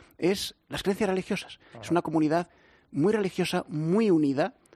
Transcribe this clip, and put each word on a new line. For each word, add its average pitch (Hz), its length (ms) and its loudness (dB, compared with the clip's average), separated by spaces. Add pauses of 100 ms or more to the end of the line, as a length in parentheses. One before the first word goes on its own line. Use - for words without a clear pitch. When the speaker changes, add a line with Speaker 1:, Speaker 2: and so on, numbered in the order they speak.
(180)
Speaker 1:
es - 380 -2 (120)
las - 140 -6
creencias 196 280 0
religiosas. 185 500 -4 (140)
Es 117 80 -16
Speaker 2:
Ajá. 107 100 -8
Speaker 1:
una 170 100 2
comunidad 160 480 0 (400)
muy 175 220 2
religiosa, 190 560 -2
muy 165 420 2
unida 156 440 2 (220)